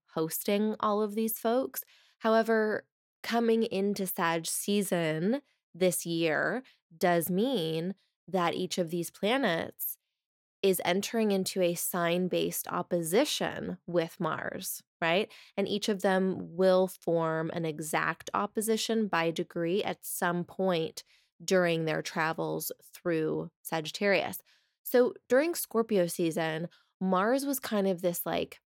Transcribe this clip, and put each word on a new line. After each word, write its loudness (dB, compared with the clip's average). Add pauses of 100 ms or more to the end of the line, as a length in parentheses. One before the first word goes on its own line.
(140)
hosting 0
all 2
of -2
these -2
folks. -2 (340)
However, 2 (380)
coming 2
into -2
Sag 0
season 0 (320)
this 2
year 0 (340)
does 2
mean 0 (320)
that 0
each -4
of 0
these -4
planets -2 (640)
is 4
entering 0
into 0
a 2
sign-based 0
opposition -2 (100)
with -2
Mars, -6 (180)
right? 2 (260)
And 0
each -2
of 0
them 0
will 6
form -2
an -4
exact -2
opposition 0
by 2
degree -2
at -6
some -2
point -2 (420)
during 2
their -2
travels -4 (220)
through -2 (120)
Sagittarius. -2 (420)
So 4 (140)
during 4
Scorpio 0
season, -2 (320)
Mars 2
was -2
kind 0
of 0
this, -2
like, -4 (120)